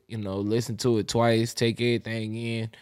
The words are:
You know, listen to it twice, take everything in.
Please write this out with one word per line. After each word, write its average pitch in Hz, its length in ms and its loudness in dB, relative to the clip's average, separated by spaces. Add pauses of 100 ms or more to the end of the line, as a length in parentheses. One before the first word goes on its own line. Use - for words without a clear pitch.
You 113 100 -8
know, 98 200 -4
listen 110 400 0
to 120 200 2
it 101 100 0
twice, 117 460 4
take 117 260 0
everything 113 560 -2
in. 113 340 -4 (120)